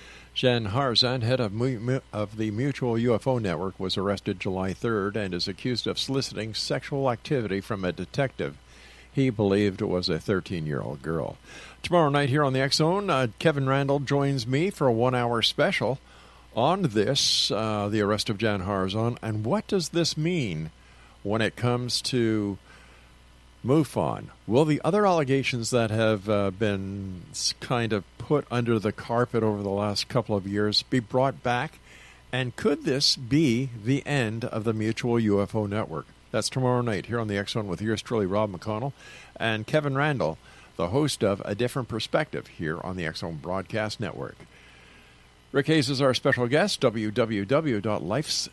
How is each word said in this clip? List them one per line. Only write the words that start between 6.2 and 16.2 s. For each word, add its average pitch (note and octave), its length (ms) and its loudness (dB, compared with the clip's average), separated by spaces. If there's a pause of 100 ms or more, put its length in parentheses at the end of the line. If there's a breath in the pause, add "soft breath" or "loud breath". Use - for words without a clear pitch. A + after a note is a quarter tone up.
sexual C#3 560 -2
activity G#2+ 500 -2
from G2 240 -6
a F2+ 60 2
detective F2+ 680 -4 (560 loud breath)
he C3+ 160 2
believed G2+ 520 2
was F2+ 280 0
a E2 120 0
thirteen-year-old D2+ 840 -2
girl. C#2 340 -4 (460 loud breath)
Tomorrow E3 280 4
night C#3+ 180 2
here D3 160 4
on C3+ 80 2
the C3 80 2
X C3+ 160 2
Zone, F#3 340 2
uh, C3 160 2 (140)
Kevin D3 280 2
Randall C#3 300 2
joins C#3 480 0
me D3 240 0
for D3+ 160 0
a B2 60 6
one-hour A#2+ 500 2
special C3 560 0 (580 loud breath)